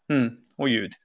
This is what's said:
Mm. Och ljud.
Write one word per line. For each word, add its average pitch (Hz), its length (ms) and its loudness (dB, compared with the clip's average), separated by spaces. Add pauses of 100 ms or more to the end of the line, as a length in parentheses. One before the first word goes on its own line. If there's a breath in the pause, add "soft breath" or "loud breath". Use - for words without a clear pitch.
Mm. 131 200 2 (280)
Och 139 120 0
ljud. 104 220 -2 (120)